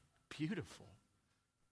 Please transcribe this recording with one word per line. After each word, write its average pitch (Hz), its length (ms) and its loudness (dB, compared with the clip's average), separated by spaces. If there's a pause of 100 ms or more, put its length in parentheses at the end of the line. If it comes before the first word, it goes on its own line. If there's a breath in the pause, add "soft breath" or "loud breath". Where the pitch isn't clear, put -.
(280)
beautiful. 156 640 0 (840)